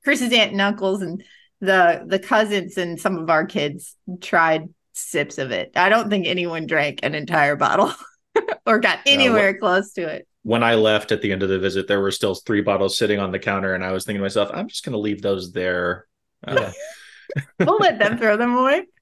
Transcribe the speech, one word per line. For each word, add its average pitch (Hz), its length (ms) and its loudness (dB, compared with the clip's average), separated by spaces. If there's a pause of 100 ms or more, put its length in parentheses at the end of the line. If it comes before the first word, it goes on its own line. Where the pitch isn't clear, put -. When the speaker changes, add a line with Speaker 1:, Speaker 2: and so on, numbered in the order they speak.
Speaker 1:
Chris's 247 300 2
aunt 220 180 4
and 196 100 0
uncles, 196 400 0
and 175 220 -8 (380)
the, 185 440 4
the 190 140 -2
cousins 202 580 0
and 170 220 -6
some 196 180 -2
of 160 120 -6
our 170 160 2
kids 160 500 -6 (260)
tried 165 460 0 (260)
sips - 440 -6
of 131 140 -6
it. 92 240 -4
I 180 140 4
don't 214 200 2
think 190 180 0
anyone 170 400 -4
drank 147 360 -2
an 151 120 -2
entire 147 400 0
bottle 165 380 2 (360)
<laughs> - 360 -4
or 226 140 4
got 196 260 2
Speaker 2:
No, 277 80 6
Speaker 1:
anywhere 220 420 4
Speaker 2:
wh- - 40 -18
Speaker 1:
close 190 340 0
to 170 140 -6
it. - 180 -10 (180)
Speaker 2:
When 117 200 2
I 117 120 4
left 107 360 2
at 104 100 0
the 101 120 -2
end 95 100 -2
of 95 60 0
the 95 100 0
visit, 95 300 -2
there 101 100 2
were 98 120 0
still 98 220 -2
three 104 280 -2
bottles 98 360 0
sitting 104 220 0
on 95 120 -4
the 92 80 -4
counter, 95 360 -2
and 92 80 -4
I 92 80 -4
was 92 140 -6
thinking 104 140 -6
to 98 40 -4
myself, 101 300 0
"I'm 214 160 -8
just - 160 -12
gonna 120 120 -6
leave 104 240 -4
those 92 300 -4
there." 90 560 -4 (400)
Uh, - 80 -6
Speaker 3:
Yeah. - 160 0 (880)
Speaker 1:
We'll 320 180 4
let 330 220 4
them 214 180 2
throw 214 200 2
them 240 180 0
away. 269 300 2 (160)